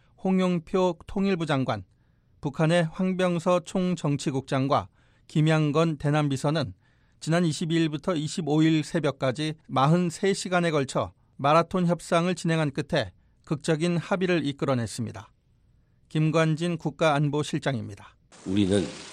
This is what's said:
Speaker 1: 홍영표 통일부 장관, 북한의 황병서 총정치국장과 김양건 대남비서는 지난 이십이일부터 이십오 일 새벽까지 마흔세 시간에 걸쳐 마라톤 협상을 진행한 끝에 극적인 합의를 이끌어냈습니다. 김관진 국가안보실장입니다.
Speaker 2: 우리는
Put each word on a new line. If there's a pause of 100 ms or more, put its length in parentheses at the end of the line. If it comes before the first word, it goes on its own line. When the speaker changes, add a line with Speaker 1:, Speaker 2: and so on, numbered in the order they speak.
(240)
Speaker 1:
홍영표
통일부
장관, (580)
북한의
황병서
총정치국장과 (380)
김양건
대남비서는 (460)
지난
이십이일부터
이십오
일
새벽까지 (120)
마흔세
시간에
걸쳐 (240)
마라톤
협상을
진행한
끝에 (320)
극적인
합의를
이끌어냈습니다. (800)
김관진
국가안보실장입니다. (300)
Speaker 2:
우리는 (280)